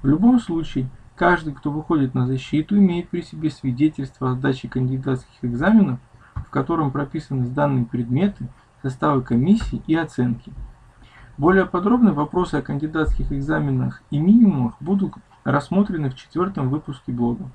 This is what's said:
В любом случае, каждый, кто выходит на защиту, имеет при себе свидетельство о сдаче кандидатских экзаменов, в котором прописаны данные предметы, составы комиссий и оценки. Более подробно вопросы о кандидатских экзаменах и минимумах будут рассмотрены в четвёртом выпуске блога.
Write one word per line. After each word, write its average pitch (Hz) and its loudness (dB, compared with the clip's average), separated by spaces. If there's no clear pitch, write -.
В 131 0
любом 208 4
случае, 160 -4
каждый, 165 2
кто 147 -6
выходит 147 0
на 127 0
защиту, 147 -2
имеет 175 4
при 175 -4
себе 156 -6
свидетельство 135 -2
о 127 -2
сдаче 131 -4
кандидатских 131 -4
экзаменов, 143 4
в - -10
котором 143 -2
прописаны 139 -4
данные 135 0
предметы, 127 -2
составы 135 0
комиссий 143 2
и 160 2
оценки. 127 -2
Более 180 4
подробно 202 2
вопросы 156 -2
о 147 -2
кандидатских 151 -2
экзаменах 139 -2
и 143 -2
минимумах 170 4
будут 185 -2
рассмотрены 165 0
в 131 -12
четвёртом 165 -4
выпуске 143 -6
блога. 120 -2